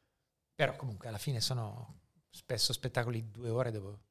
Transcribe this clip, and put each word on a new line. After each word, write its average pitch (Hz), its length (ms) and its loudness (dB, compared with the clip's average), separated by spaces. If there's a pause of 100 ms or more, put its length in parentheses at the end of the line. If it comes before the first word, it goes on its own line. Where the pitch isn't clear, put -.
(540)
Però 139 220 4
comunque 117 320 -6
alla 113 100 -4
fine 131 220 0
sono 113 600 -2 (300)
spesso - 420 0
spettacoli 117 500 2
di 110 80 -6
due 117 180 -6
ore, 120 220 4
devo 104 280 -4 (120)